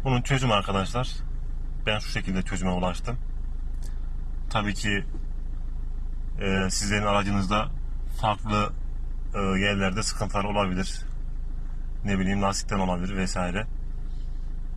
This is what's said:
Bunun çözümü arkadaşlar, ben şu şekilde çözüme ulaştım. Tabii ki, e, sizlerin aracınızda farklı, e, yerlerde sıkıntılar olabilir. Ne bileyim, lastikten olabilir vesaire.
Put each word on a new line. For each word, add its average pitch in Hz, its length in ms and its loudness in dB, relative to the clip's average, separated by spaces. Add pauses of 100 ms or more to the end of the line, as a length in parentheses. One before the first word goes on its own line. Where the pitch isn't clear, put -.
Bunun 127 180 4
çözümü 131 320 4
arkadaşlar, 98 560 2 (760)
ben 107 140 2
şu - 100 -4
şekilde 95 320 0
çözüme 90 300 0
ulaştım. 90 460 0 (1300)
Tabii 104 240 2
ki, 101 320 0 (1400)
e, 95 280 2
sizlerin 104 360 2
aracınızda 101 640 2 (540)
farklı, 107 520 2 (600)
e, 101 40 0
yerlerde 98 640 2
sıkıntılar 101 400 0
olabilir. 98 580 0 (1040)
Ne 98 140 2
bileyim, 98 220 2
lastikten 98 380 0
olabilir 90 360 0
vesaire. 92 520 0 (1080)